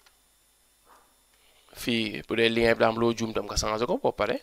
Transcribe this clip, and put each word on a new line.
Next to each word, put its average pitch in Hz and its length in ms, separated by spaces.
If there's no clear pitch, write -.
Fii, 113 480
bu - 100
dee 113 140
lien 117 240
bi 113 80
daa 117 80
am 113 80
loo 117 160
juum 113 180
tam, 104 140
nga 104 160
changer 110 240
ko, 214 160
boo 123 100
pare, 107 320